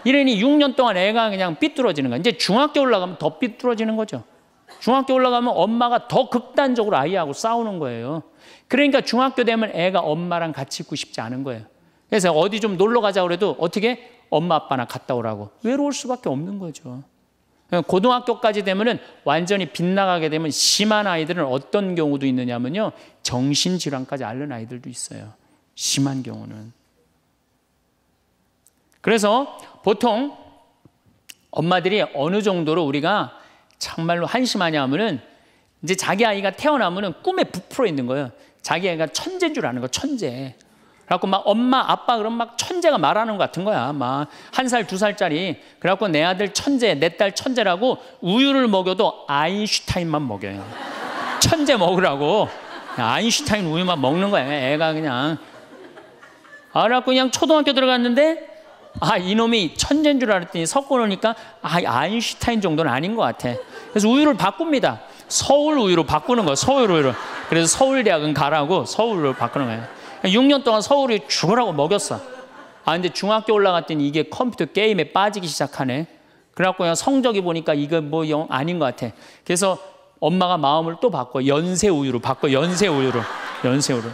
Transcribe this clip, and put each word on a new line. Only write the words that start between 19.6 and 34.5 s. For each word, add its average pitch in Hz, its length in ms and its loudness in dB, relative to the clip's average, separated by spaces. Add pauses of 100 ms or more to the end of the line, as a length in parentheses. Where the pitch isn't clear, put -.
빗나가게 180 640 0
되면 156 220 -2
심한 208 540 2
아이들은 165 400 -2
어떤 180 500 -2
경우도 143 300 0
있느냐면요. 127 680 -2 (320)
정신질환까지 139 1000 -2
앓는 127 280 -8
아이들도 120 380 -12
있어요. 110 440 -16 (420)
심한 135 480 -2
경우는. 110 480 -14 (2250)
그래서 220 560 2 (260)
보통 233 540 0 (1120)
엄마들이 180 540 0 (100)
어느 170 280 -2
정도로 175 420 0
우리가 147 500 -2 (460)
정말로 170 460 -4
한심하냐 185 580 0